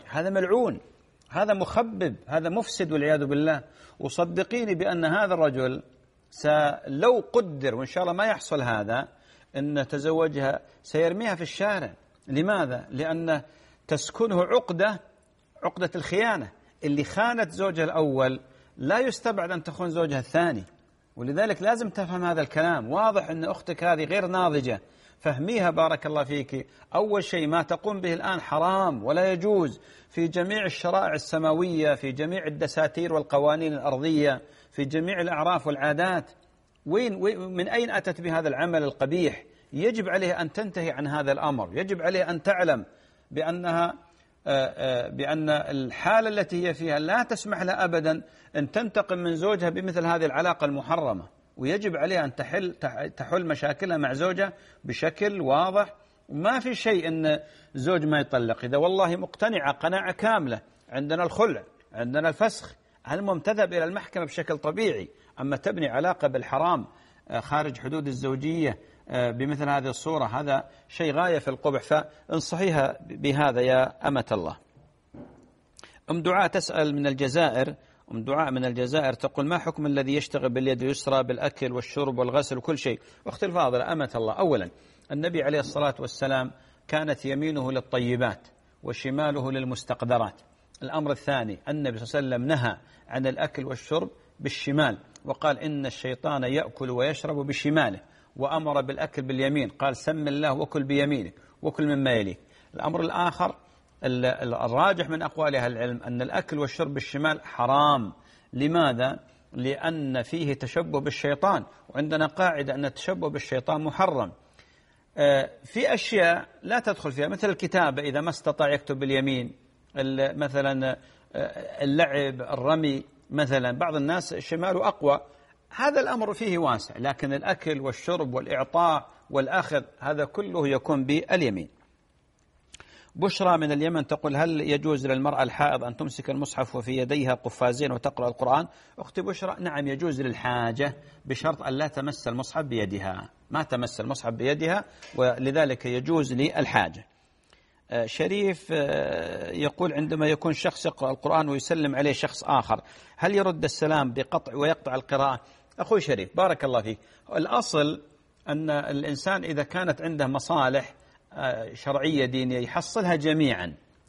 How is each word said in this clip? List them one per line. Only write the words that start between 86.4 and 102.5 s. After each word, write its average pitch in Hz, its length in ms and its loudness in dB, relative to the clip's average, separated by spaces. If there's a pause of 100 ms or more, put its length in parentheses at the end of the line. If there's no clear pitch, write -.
كانت 151 360 -2
يمينه 135 480 -2
للطيبات 123 760 0 (340)
وشماله 135 680 -2
للمستقذرات. 123 880 -2 (420)
الأمر 147 280 -2
الثاني، 123 480 -2 (100)
النبي 143 300 -2
صلى 120 220 -4
الله 131 160 -2
عليه 120 80 -2
وسلم - 20 -2
نهى 123 300 0 (320)
عن 131 180 -4
الأكل 135 380 -4
والشرب 151 460 -4 (300)
بالشمال، 139 580 0 (260)
وقال: 143 340 0
"إن 147 280 -4
الشيطان 131 580 -4
يأكل 135 460 -2
ويشرب 147 460 -2
بشماله"، 143 640 0 (360)
وأمر 143 440 0
بالأكل 131 420 -4
باليمين، 135 460 0
قال: 135 280 -2
"سم 156 320 -2
الله 143 240 0
وكل 143 300 -2
بيمينك 143 520 0 (280)
وكل 156 240 -2
مما 139 260 2
يليك". 101 260 0 (360)